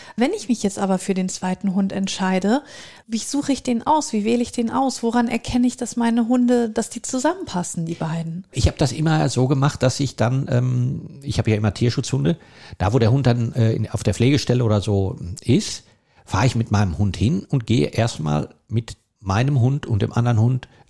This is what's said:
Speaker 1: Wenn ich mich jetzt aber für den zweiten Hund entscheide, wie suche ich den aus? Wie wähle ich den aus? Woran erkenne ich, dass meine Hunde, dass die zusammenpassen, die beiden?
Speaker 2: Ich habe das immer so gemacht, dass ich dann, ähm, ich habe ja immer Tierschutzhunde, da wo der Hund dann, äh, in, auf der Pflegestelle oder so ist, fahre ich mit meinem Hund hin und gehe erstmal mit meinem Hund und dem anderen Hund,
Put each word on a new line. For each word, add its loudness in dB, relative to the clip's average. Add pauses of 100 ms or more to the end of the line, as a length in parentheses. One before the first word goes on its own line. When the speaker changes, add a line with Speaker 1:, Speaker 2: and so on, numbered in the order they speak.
(140)
Speaker 1:
Wenn 2
ich -6
mich -2
jetzt -2
aber 0
für -2
den -2
zweiten -4
Hund 0
entscheide, 0 (440)
wie -6
suche -4
ich -2
den -2
aus? 0
Wie 0
wähle 2
ich -6
den -2
aus? -2
Woran 0
erkenne 0
ich, -2
dass -8
meine 2
Hunde, 4
dass -4
die -12
zusammenpassen, -4
die -6
beiden? -6
Speaker 2:
Ich 0
habe 2
das 2
immer 2
so 2
gemacht, 2
dass 2
ich -4
dann, 0
ähm, 0 (140)
ich -4
habe 2
ja 4
immer 0
Tierschutzhunde, 0 (400)
da 2
wo 4
der 4
Hund 4
dann, 2
äh, 2
in, -2
auf -4
der 2
Pflegestelle 2
oder 2
so 0 (240)
ist, 0 (420)
fahre 0
ich 2
mit -2
meinem 2
Hund 0
hin 0
und -2
gehe 2
erstmal -2 (180)
mit -6 (220)
meinem 2
Hund 0
und 0
dem -2
anderen 2
Hund, 2 (220)